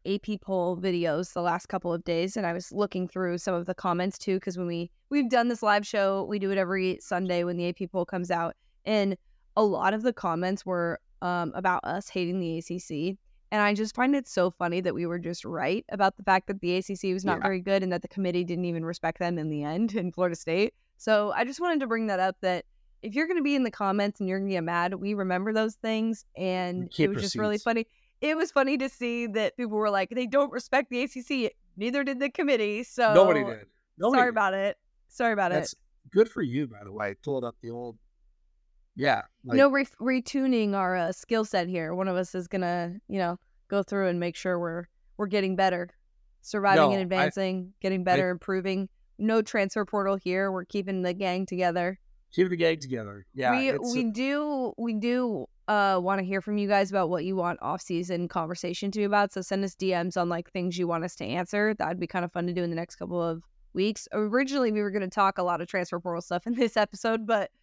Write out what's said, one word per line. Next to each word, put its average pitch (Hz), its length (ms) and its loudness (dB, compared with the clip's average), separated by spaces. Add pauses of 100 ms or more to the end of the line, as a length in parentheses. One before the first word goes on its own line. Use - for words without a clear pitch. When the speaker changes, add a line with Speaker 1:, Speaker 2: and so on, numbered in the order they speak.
Speaker 1:
A 202 120 0
P 208 200 -6
poll 180 400 -2
videos 175 560 0
the 175 80 -2
last 170 240 -2
couple 175 260 -4
of 170 120 -4
days, 175 340 -2
and 196 80 -2
I 170 80 -2
was 175 180 -10
looking 190 340 -2
through 180 300 -2
some 180 180 -4
of 175 120 -4
the 185 80 -4
comments 180 420 -2
too, 190 240 -2
'cause 180 160 -8
when 180 100 -4
we, 170 240 -6 (200)
we've 277 180 2
done 240 200 4
this 240 140 -2
live 208 240 4
show, 196 380 0
we 208 140 -4
do 196 120 0
it 196 60 0
every 185 460 0
Sunday 180 420 0
when 175 140 -2
the 175 80 -2
A 175 80 -2
P 185 120 -6
poll 175 200 -2
comes 175 240 -4
out, 170 260 0 (300)
and 196 280 2 (420)
a 214 60 6
lot 190 300 4
of 214 120 -2
the 247 100 4
comments 180 500 -2
were, 175 360 -2 (200)
um, 175 340 -2
about 185 300 0
us 180 240 -4
hating 185 320 -2
the 165 160 -2
A 170 60 -4
C 180 160 -8
C. 170 400 -4 (340)
And 214 80 2
I 208 140 4
just 214 200 -2
find 262 220 4
it 269 100 -4
so 180 240 2
funny 175 300 -2
that 185 140 0
we 170 100 -4
were 170 140 -2
just 170 260 -8
right 165 460 -2
about 190 260 2
the 208 60 -18
fact 190 240 2
that 196 160 -6
the 175 100 0
A 185 80 2
C 196 160 -6
C 190 160 -2
was 185 140 -4
not 175 140 2
Speaker 2:
Yeah. - 40 -2
Speaker 1:
very 190 160 0
good 196 220 2
and 185 100 0
that 175 80 -2
the - 80 -10
committee 180 340 0
didn't 175 220 -2
even 170 220 -4
respect 165 320 -4
them 175 200 -2
in 156 120 -4
the 147 140 -4
end 196 300 -2
in 180 180 -2
Florida 175 220 0
State. 180 380 0 (240)
So 208 360 2
I - 120 0
just 269 160 -6
wanted 339 200 0
to 269 60 -2
bring 226 200 -2
that 196 140 0
up, 185 200 0
that 180 240 0 (380)
if 208 120 -10
you're 320 140 2
gonna 349 140 2
be 285 120 2
in 262 100 4
the 220 60 0
comments 202 480 0
and 196 120 -2
you're 190 80 0
gonna 196 120 -2
get 175 140 0
mad, 170 300 0
we 196 180 -4
remember 190 400 0
those 220 240 0
things. 220 480 -2 (140)
And 180 460 -2
Speaker 2:
We 175 40 -8
keep 165 220 2
Speaker 1:
it 202 60 -2
was - 60 -2
just 196 140 -4
really 214 140 0
Speaker 2:
receipts. 208 140 -2
Speaker 1:
funny. 226 220 0 (360)
It 302 120 2
was 320 160 0
funny 269 280 2
to 262 100 -2
see 240 380 -4
that 214 320 0
people 220 180 -4
were 214 140 2
like, 196 180 0
"They 247 180 -4
don't 269 240 2
respect 254 380 0
the 247 160 -2
A - 20 -2
C 254 140 -12
C. 240 300 -2 (260)
Neither 247 260 0
did 269 160 -4
the 277 120 0
committee." 226 520 0
So 233 300 2
Speaker 2:
Nobody 170 320 8
did. 110 220 -8 (320)
Nobody 240 220 2
Speaker 1:
sorry 247 80 4
Speaker 2:
did. 233 60 -2
Speaker 1:
about 202 200 2
it. 196 240 -2 (300)
Sorry 233 260 0
about 185 180 2
Speaker 2:
That's 156 220 0
Speaker 1:
it. - 40 -20 (340)
Speaker 2:
good 220 180 8
for - 100 -6
you, 139 260 -2
by 104 160 -16
the 101 100 -14
way. 101 300 -4
Pulled 135 220 -4
up 117 160 -8
the 117 80 -14
old, 120 300 -12 (960)
yeah, 123 280 2 (220)
like 254 140 2
Speaker 1:
No 277 120 10
re-, 277 140 2 (160)
retuning 254 720 0
our, 185 220 0
uh, 175 160 0
skill 220 320 -2
set 180 240 0
here. 170 260 -4
One 190 140 -2
of 180 80 0
us 185 180 -2
is 180 140 -6
gonna, 175 480 -2 (100)
you 196 120 -4
know, 175 200 0 (300)
go 202 140 2
through 196 260 0
and 175 100 2
make 170 160 -2
sure 180 240 -2
we're, 170 280 -6 (320)
we're 208 80 -2
getting 190 280 0
better, 180 360 2 (500)
surviving 196 480 4
Speaker 2:
No, - 40 4
Speaker 1:
and 196 80 2
Speaker 2:
I, - 20 0
Speaker 1:
advancing, 185 800 0
getting 190 180 0
Speaker 2:
I 180 40 -4
Speaker 1:
better, 180 260 4
improving. 190 580 -2 (300)
No 220 240 4
transfer 208 420 0
portal 196 320 0
here. 190 340 0
We're 185 140 -4
keeping 190 380 -2
the 180 100 0
gang 185 320 -2
together. 180 540 0 (340)
Speaker 2:
Keeping 185 180 4
the 180 60 0
gang 165 220 4
together. 110 560 -8
Yeah, 127 160 2
Speaker 1:
We, 262 200 4
Speaker 2:
it's 240 220 -2
Speaker 1:
we 247 80 0
Speaker 2:
a 233 100 0
Speaker 1:
do, 269 680 -2
we 233 160 -4
do, 233 520 0 (220)
uh, 196 340 4
wanna 196 200 0
hear 190 180 -2
from 208 180 -2
you 202 100 0
guys 196 220 4
about 185 200 2
what 170 140 0
you 190 100 -2
want 175 260 -2
off-season 175 680 -4
conversation 175 640 -4
to 214 80 -6
be 208 40 2
about. 202 280 2
So 190 100 -6
send 196 220 -2
us 190 100 -6
D 190 160 -2
Ms 175 260 0
on, 175 120 0
like, 170 240 -4
things 180 260 -4
you 175 80 0
want 165 180 -2
us 175 120 -10
to - 80 -8
answer. 208 500 0
That - 140 -2
would 180 120 -4
be 170 60 -4
kinda 170 220 -4
fun 175 180 -4
to 175 60 -2
do 175 100 -2
in 175 80 -2
the 165 60 -2
next 170 200 -8
couple 175 260 -4
of 165 200 -4 (300)
weeks. 208 400 -2
Originally, 247 580 2
we 214 100 0
were 208 100 0
gonna 190 180 -2
talk 196 300 2
a 180 40 -2
lot 175 180 0
of 175 80 -6
transfer 180 300 -4
portal 170 240 -6
stuff 175 240 -4
in 233 80 -2
this 233 220 2
episode, 220 500 0
but 208 240 0 (120)